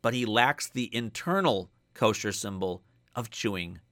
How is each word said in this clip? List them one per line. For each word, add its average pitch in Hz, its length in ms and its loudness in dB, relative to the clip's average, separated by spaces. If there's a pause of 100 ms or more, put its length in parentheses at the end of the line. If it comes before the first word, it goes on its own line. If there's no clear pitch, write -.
but 117 140 0
he 123 100 2
lacks 117 420 2
the 123 260 -4
internal 120 760 0 (240)
kosher 107 380 2
symbol 95 500 -4 (340)
of 120 140 -6
chewing 87 500 -4 (120)